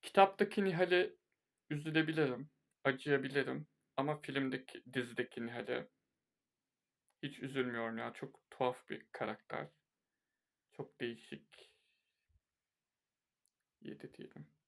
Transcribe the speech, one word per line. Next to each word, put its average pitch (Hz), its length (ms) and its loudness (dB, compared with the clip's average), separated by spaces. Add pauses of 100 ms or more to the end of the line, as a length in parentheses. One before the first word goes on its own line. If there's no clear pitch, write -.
Kitaptaki 202 600 6
Nihal'e 180 520 4 (540)
üzülebilirim, 151 800 2 (340)
acıyabilirim 135 840 0 (300)
ama 147 240 -2
filmdeki, 135 640 -4 (100)
dizideki 120 520 -4
Nihal'e 120 440 -6 (1300)
hiç 147 160 -10
üzülmüyorum 120 580 -2
ya. 117 160 -6
Çok - 380 -14
tuhaf - 380 0
bir - 220 -10
karakter. - 580 -6 (1040)
Çok - 280 -14
değişik. - 760 -10 (2000)
Yedi - 320 -12
diyelim. - 340 -18 (200)